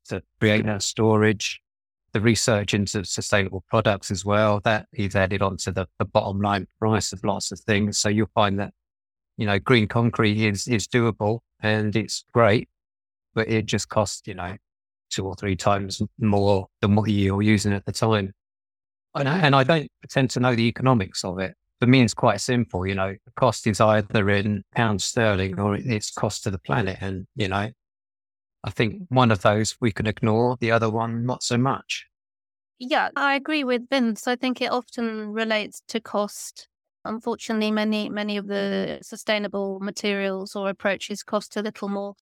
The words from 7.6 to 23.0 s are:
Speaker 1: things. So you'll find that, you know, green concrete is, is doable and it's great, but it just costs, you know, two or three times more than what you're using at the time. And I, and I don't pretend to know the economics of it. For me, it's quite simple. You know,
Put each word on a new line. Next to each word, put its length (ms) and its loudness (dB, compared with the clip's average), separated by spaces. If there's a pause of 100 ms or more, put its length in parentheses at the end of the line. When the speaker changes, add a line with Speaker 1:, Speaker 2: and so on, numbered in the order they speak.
Speaker 1:
things. 380 0
So 100 0
you'll 260 2
find 240 2
that, 160 -6 (640)
you 100 -2
know, 140 2
green 260 4
concrete 580 2
is, 220 0
is 220 0
doable 500 0 (240)
and 320 0
it's 380 -4
great, 360 4 (640)
but 140 0
it 200 0
just 240 -2
costs, 360 -2
you 80 -10
know, 220 -10 (540)
two 140 -4
or 120 -8
three 180 -2
times 480 -2 (160)
more 480 2 (140)
than 160 4
what 120 2
you're 340 2
using 300 2
at 140 -4
the 60 -6
time. 400 0 (840)
And 140 -2
I, 100 2
and 160 4
I 80 6
don't 260 0 (120)
pretend 300 0
to 100 -2
know 160 2
the 100 2
economics 580 0
of 140 -6
it. 160 -6 (240)
For 80 2
me, 160 8
it's 100 4
quite 280 2
simple. 480 -2
You 80 -2
know, 180 -2 (100)